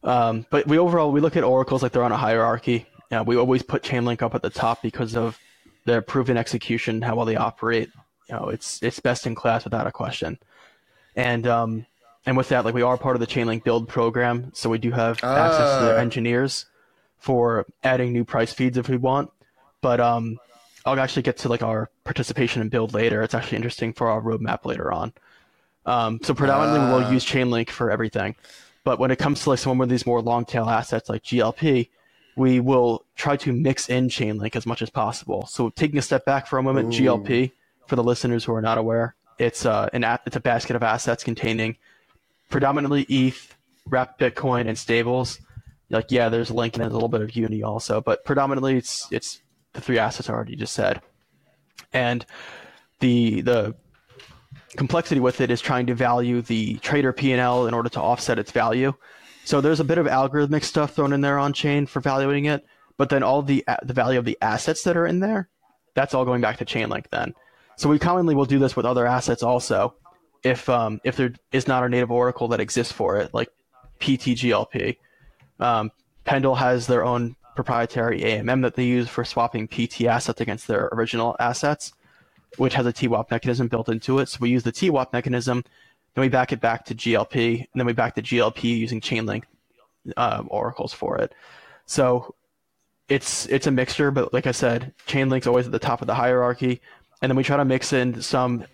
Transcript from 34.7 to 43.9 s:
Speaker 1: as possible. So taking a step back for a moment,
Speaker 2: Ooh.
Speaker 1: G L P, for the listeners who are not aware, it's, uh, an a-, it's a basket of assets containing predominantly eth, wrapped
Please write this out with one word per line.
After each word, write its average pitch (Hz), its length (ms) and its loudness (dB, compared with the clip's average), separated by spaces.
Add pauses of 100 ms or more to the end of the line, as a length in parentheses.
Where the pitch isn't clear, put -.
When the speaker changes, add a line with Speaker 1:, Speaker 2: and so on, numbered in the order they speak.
Speaker 1:
as 113 80 -4
possible. 104 580 -4
So 120 220 -2
taking 147 300 -2
a 135 40 -2
step 135 220 -2
back 139 220 0
for 135 120 -2
a 131 40 0
moment, 135 260 0
Speaker 2:
Ooh. 117 80 -2
Speaker 1:
G 131 100 4
L 120 120 4
P, 120 340 0 (340)
for 135 100 -2
the 120 60 2
listeners 120 420 0
who 113 100 -2
are 110 80 -2
not 113 160 0
aware, 113 380 0 (220)
it's, - 280 0
uh, 107 260 2
an 123 120 -2
a-, 117 200 0
it's - 120 -6
a 120 40 -4
basket 120 360 0
of 117 60 0
assets 117 400 0
containing 113 540 -2 (720)
predominantly 139 640 2
eth, 131 440 0 (320)
wrapped 127 320 -2